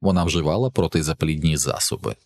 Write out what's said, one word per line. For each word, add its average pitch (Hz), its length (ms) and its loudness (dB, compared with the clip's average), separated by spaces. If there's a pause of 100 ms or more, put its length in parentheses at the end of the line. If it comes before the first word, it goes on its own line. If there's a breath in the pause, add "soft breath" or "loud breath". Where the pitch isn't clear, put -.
Вона 90 240 2
вживала 87 460 0
протизаплідні 80 840 0
засоби. - 680 -4